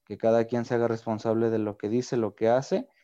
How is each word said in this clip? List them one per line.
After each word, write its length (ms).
que 140
cada 280
quien 200
se 100
haga 140
responsable 600
de 80
lo 200
que 120
dice, 280
lo 180
que 140
hace, 380